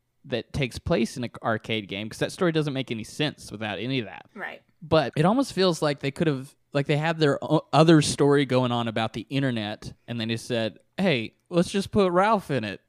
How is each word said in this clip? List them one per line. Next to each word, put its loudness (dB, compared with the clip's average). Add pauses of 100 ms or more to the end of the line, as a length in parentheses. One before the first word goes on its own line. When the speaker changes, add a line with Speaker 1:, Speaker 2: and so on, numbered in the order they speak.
(260)
Speaker 1:
that -6
takes -4
place -2
in -6
an -8 (120)
arcade -2
game, -8
'cause -14
that -2
story 0
doesn't 0
make -6
any -6
sense -6
without -8
any -4
of -6
that. -18
Speaker 2:
Right. -14 (200)
Speaker 1:
But 2
it 2
almost 2
feels 0
like -2
they -2
could -2
have, -2 (180)
like, 0
they 2
had -2
their 2
o-, 0
other 8
story 4
going 2
on -2
about -2
the -8
internet, -4 (140)
and -8
they -4
just -4
said, -2 (180)
"Hey, 0 (160)
let's 0
just -4
put 2
Ralph 2
in -2
it. -8